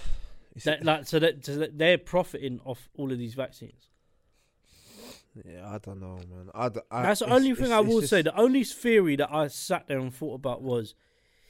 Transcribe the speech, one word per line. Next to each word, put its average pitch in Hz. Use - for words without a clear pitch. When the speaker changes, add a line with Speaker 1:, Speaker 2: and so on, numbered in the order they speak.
Speaker 1:
Is -
Speaker 2:
That, 151
Speaker 1:
it 156
Speaker 2:
like, 151
so 160
that, 151
so 143
that 151
they're 170
profiting 175
off 131
all 139
of 127
these 120
vaccines. 127
Speaker 1:
Yeah, 90
I 104
don't 98
know, 92
man. 92
I 120
d-, 110
I, 123
Speaker 2:
That's 196
the 226
Speaker 1:
it's, 240
Speaker 2:
only 269
Speaker 1:
it's, 240
Speaker 2:
thing 262
I 220
Speaker 1:
it's 214
Speaker 2:
will 226
Speaker 1:
just 151
Speaker 2:
say. 190
The 156
only 262
theory 196
that 139
I 151
sat -
there 135
and 127
thought 151
about 131
was, 120